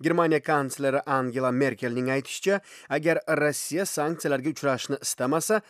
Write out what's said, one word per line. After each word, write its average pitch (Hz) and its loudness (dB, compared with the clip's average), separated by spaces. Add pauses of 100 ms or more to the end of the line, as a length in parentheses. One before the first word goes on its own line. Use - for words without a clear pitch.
Germaniya 160 2
kansleri 139 0
Angela 127 0
Merkelning 127 0
aytishicha, 185 0 (280)
agar 156 0
Rossiya 147 0
sanksiyalarga 147 -2
uchrashni 139 -2
istamasa, 160 0